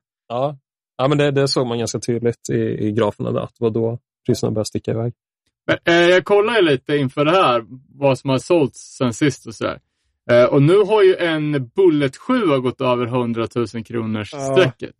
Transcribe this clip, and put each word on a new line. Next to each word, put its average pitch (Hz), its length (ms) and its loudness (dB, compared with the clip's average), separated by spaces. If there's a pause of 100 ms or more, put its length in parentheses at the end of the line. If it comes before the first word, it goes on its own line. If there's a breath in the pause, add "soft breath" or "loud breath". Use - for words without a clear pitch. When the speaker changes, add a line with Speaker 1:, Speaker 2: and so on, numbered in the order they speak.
(280)
Speaker 1:
Ja. 135 300 -4 (400)
Ja, 127 100 0
men 147 100 2
det, 147 140 2
det 139 160 2
såg 135 200 -2
man 120 120 -4
ganska 113 200 -4
tydligt 117 520 -4
i, 123 60 -2 (300)
i 107 40 -2
graferna 113 400 -2
där, 120 100 -4
att - 180 -12
det 120 40 -8
var 117 80 2
då 113 280 -4 (280)
priserna 117 240 -2
började 110 160 -4
sticka - 240 -8
iväg. 113 220 -6 (540)
Speaker 2:
Men, 165 180 0
eh, 170 240 4
jag 180 160 4
kollar 208 300 2
ju 214 60 2
lite 147 360 0
inför 143 280 -2
det 156 60 0
här, 131 340 2 (300)
vad 135 240 0
som 139 100 -8
har 131 80 0
sålts 151 420 0 (180)
sen 123 160 -2
sist - 340 -2
och 113 80 -16
sådär. 95 240 -8 (520)
Eh, 120 140 6
och 143 160 2
nu 165 220 4
har 208 200 2
ju 185 120 6
en 151 600 -4
Bullet 151 420 2
sju 185 440 0
gått 123 200 -4
över 123 240 0
hundratusen 117 800 -4
kronors 110 500 -6
Speaker 3:
Ja, 143 60 -10
Speaker 2:
strecket. 135 600 -2